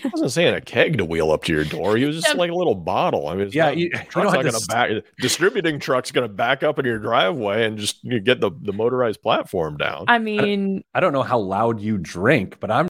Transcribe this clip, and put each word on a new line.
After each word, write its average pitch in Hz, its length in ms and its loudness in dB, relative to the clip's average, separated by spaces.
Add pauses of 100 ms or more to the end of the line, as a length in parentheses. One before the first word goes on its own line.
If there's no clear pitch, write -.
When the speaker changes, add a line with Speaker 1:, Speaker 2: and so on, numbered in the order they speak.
Speaker 1:
<laughs> - 40 -6
Speaker 2:
I 277 80 -4
wasn't 311 200 -2
saying 156 220 4
a 85 60 -2
keg 151 380 2
to 95 60 0
wheel 80 260 2
up 76 140 2
to 85 80 0
your 76 120 2
door. 82 320 0
He 123 80 2
was 147 120 -2
just 165 120 0
Speaker 1:
Yeah. 302 120 0
Speaker 2:
like 175 100 0
a 170 40 -4
little 170 200 2
bottle. 95 540 0
I 80 60 -4
mean, 98 120 0
it's 98 80 -8
Speaker 3:
Yeah, 156 120 4
Speaker 2:
not, 143 120 2
Speaker 3:
you, 170 80 0
you 170 40 -8
Speaker 2:
truck's - 240 -8
Speaker 3:
don't 180 100 2
have 196 100 4
Speaker 2:
not - 80 2
Speaker 3:
to 151 60 0
Speaker 2:
gonna 117 80 0
Speaker 3:
s- 107 100 -4
Speaker 2:
back, 113 240 0 (300)
distributing 160 580 0
truck's 127 320 -2
gonna 123 180 0
back 120 340 0
up 151 160 0
in 143 60 0
your 117 140 0
driveway 117 680 2
and 110 140 -2
just, 104 260 -6
you 120 160 -2
get 123 200 2
the, 104 100 0 (120)
the 98 120 -4
motorized 120 480 -2
platform 151 560 0
down. - 300 -4
Speaker 1:
I 240 60 6
Speaker 3:
I 233 40 4
don't, 220 60 -4
Speaker 1:
mean, 202 600 -2 (100)
Speaker 3:
I 131 60 0
don't 170 140 2
know 135 80 2
how 120 160 0
loud 107 420 0
you 107 180 -2
drink, 95 640 0
but 92 100 -4
I'm 139 200 2